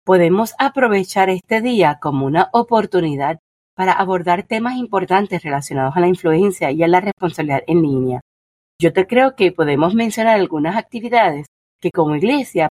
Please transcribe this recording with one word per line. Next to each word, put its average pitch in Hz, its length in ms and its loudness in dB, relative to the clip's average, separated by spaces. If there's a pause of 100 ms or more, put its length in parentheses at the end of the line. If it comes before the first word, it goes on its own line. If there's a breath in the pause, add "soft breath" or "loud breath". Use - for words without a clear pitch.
podemos 185 560 2
aprovechar 196 720 0
este 190 320 -2
día 202 400 2
como 147 240 -2
una 156 260 0
oportunidad 170 880 0 (340)
para 185 200 0
abordar 180 520 0
temas 233 300 -4
importantes 196 680 -2
relacionados 139 540 -4
a 180 60 2
la 175 80 2
influencia 180 600 0
y 156 140 0
a 165 60 2
la 180 100 4
responsabilidad 170 640 -4
en 170 160 2
línea. 131 380 -2 (580)
Yo 165 140 2
te 185 160 0
creo 262 300 2
que 180 160 2
podemos 156 420 0
mencionar 226 420 2
algunas 170 380 -2
actividades 214 720 -2 (340)
que 175 120 -4
como 151 260 0
iglesia 196 560 0